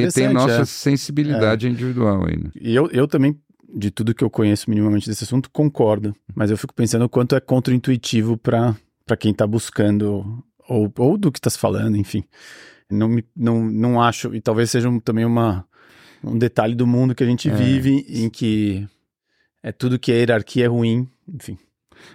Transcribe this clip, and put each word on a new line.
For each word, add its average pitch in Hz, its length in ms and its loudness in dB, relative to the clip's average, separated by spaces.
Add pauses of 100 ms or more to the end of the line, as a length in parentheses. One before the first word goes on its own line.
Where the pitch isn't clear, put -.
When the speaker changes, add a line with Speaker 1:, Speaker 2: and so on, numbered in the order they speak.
Speaker 1:
interessante, 135 260 2
Speaker 2:
nossa 123 280 2
Speaker 1:
é. 127 40 2
Speaker 2:
sensibilidade 135 1000 0
Speaker 1:
É. - 20 0
Speaker 2:
individual 117 560 0
aí, 80 120 -2
né? 80 120 -6 (100)
Speaker 1:
E 113 140 -2
eu, 139 180 4
eu 135 160 2
também, 147 300 2 (380)
de 101 160 -4
tudo 113 240 -2
que - 80 -4
eu 113 60 2
conheço 107 400 0
minimamente 107 400 0
desse 107 140 -6
assunto, 127 280 -2
concordo, 107 640 0 (180)
mas 104 180 0
eu 110 60 0
fico - 160 -10
pensando 117 320 0
o 120 40 0
quanto 123 260 2
é 131 60 4
contraintuitivo 120 960 0
pra, 117 380 0 (300)
pra 113 120 0
quem 107 160 2
tá 107 120 0
buscando, 104 1000 -2 (260)
ou, 107 280 0
ou 143 200 2
do 202 140 0
que - 100 -8
tá - 80 -2
se - 80 -2
falando, 104 400 0
enfim. 101 260 -4 (680)
Não 107 200 0
me, 117 160 0 (100)
não, 117 340 0
não 117 320 0
acho, 117 340 -2
e 113 60 -8
talvez 113 280 0
seja 120 200 0
um, 120 100 0
também 113 260 0
uma, 113 400 0 (580)
um 117 140 -4
detalhe 113 380 0
do 120 120 0
mundo 123 280 2
que - 80 -2
a 123 40 2
gente 123 220 0
Speaker 2:
É. 127 40 0
Speaker 1:
vive, 135 540 2
em 113 220 -4
que 104 580 -2 (760)
é - 80 -10
tudo 123 280 -2
que - 120 0
é 117 80 4
hierarquia 120 460 2
é - 20 4
ruim, 117 400 0 (200)
enfim. 120 300 -14 (580)